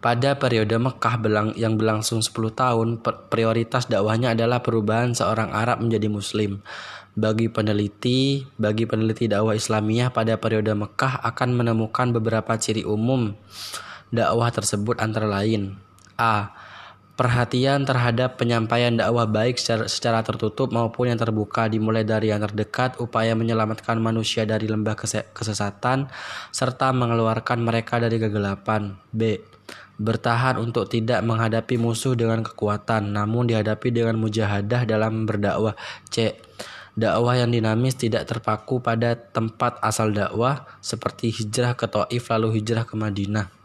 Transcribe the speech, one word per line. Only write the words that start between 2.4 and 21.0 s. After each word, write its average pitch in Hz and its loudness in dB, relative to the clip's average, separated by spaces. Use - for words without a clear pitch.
tahun, 117 0
per-, - -4
prioritas 113 0
dakwahnya 113 2
adalah 120 2
perubahan 113 0
seorang 110 0
Arab 120 0
menjadi 110 0
Muslim. 101 -2
Bagi 110 2
peneliti, 120 0
bagi 110 2
peneliti 110 0
dakwah 107 2
Islamiyah 110 0
pada 113 2
periode 110 0
Mekah 123 -2
akan 123 0
menemukan 117 0
beberapa 113 0
ciri 110 -2
umum 113 0
dakwah 117 2
tersebut, 107 -2
antara 110 0
lain: 101 0
A. 107 2
Perhatian 123 4
terhadap 123 2
penyampaian 117 2
dakwah 113 2
baik 110 2
secara, 113 -2
secara 113 0
tertutup 113 -2
maupun 117 0